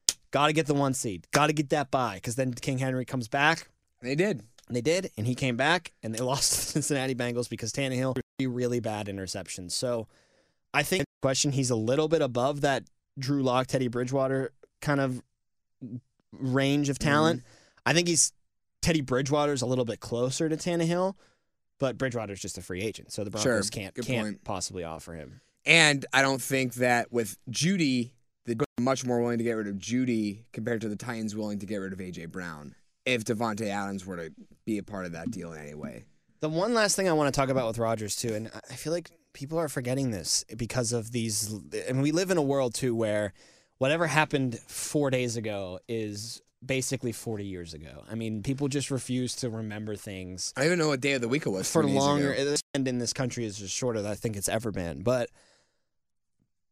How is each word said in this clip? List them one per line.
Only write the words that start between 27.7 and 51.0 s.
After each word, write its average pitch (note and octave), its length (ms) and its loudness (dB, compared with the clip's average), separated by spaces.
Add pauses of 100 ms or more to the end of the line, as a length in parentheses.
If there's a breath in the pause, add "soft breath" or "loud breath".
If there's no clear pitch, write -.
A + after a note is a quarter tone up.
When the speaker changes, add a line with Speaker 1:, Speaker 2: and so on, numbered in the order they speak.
Speaker 2:
they're A#2+ 120 -2 (240)
much B2+ 240 0
more B2 160 2
willing A#2+ 180 0
to A2+ 60 0
get A#2+ 80 2
rid A2 160 -4
of G2+ 100 -4
Jeudy A2 720 -2
compared A2+ 300 -4
to A2+ 60 -4
the G#2 80 -4
Titans A2 400 -6
willing G#2 220 -4
to G2 80 -8
get G#2 100 -4
rid F#2+ 160 -6
of F#2 80 -10
A F#2 100 -10
J E2+ 160 -12
Brown E2 480 -10 (300)
if B2 200 0
Davante A2 440 -2
Adams G2 380 -4
were F#2 100 -8
to E2 160 -10 (320)
be A2 140 -2
a G2 40 -6
part F#2+ 240 -8
of E2+ 60 -8
that E2 180 -6
deal F2 220 -8
in D#2 80 -14
any D2 140 -14
way. C#2+ 300 -12 (360)
Speaker 1:
The D#3 80 0
one F3 260 2
last G#3+ 200 6
thing F#3+ 140 4
I E3+ 40 6
wanna D3 200 4
talk C3+ 160 4
about C3 180 2
with A2+ 120 -2
Rodgers, A2 380 0
too, A2+ 180 -2
and G#2+ 160 -6 (200)
I B2+ 40 -10
feel D3+ 180 -6
like E3+ 180 -4 (220)
people D3+ 260 -6
are D#3+ 100 0
forgetting C3 420 0
this F2 340 0 (120)
because A#2 360 0
of A#2 200 -2
these, A2 400 -2 (360)
and C3 140 2
we D3 100 4
live F3+ 180 2
in F3+ 80 4
a D3+ 40 4
world, C3+ 320 2
too, B2 200 0
where G#2+ 380 2 (460 soft breath)
whatever D#3+ 280 2
happened C#3 600 2
four - 440 0
days B2 260 0
ago G2 520 -4
is A2 520 -6 (240)
basically C3 480 -2
forty G#2+ 320 -6
years F2 300 -8
ago. D2+ 360 -16
I A2 40 -6
mean, A2 280 -4
people C3+ 260 -2
just C3+ 220 -2
refuse B2+ 460 -2
to B2 140 -4
remember G#2+ 460 -6
things F#2 600 -8
Speaker 2:
I C3 40 -2
don't C#3+ 80 4
even F3+ 120 4
know D#3 80 2
what C#3 120 0